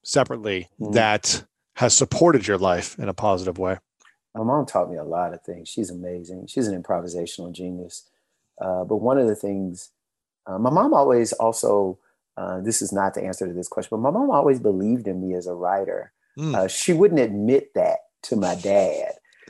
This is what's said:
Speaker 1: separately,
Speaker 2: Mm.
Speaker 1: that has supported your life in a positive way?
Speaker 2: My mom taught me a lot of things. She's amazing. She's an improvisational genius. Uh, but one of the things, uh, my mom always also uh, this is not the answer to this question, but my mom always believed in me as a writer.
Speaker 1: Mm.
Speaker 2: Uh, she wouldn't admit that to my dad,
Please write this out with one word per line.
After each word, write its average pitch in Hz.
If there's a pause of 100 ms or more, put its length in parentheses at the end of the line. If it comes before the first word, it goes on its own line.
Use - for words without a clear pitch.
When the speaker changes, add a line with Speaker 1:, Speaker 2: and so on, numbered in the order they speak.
Speaker 1:
separately, 107 (100)
Speaker 2:
Mm. 107
Speaker 1:
that 107 (300)
has 120
supported 139
your 101
life 90
in 113
a -
positive 92
way? 95 (580)
Speaker 2:
My 110
mom 139
taught 90
me 87
a 76
lot 85
of 82
things. 87
She's 95
amazing. 90
She's 120
an 92
improvisational 87
genius. 90 (500)
Uh, 92
but 107
one 123
of 127
the 107
things, 98 (560)
uh, 95
my 120
mom 226
always 131
also 104 (380)
uh, 92
this 113
is 98
not 98
the 101
answer 92
to 90
this 87
question, -
but 113
my 123
mom 254
always 143
believed 104
in 92
me 92
as 90
a 90
writer. 90 (260)
Speaker 1:
Mm. 151
Speaker 2:
Uh, 95
she -
wouldn't 170
admit 113
that - (260)
to 120
my 92
dad, 98 (380)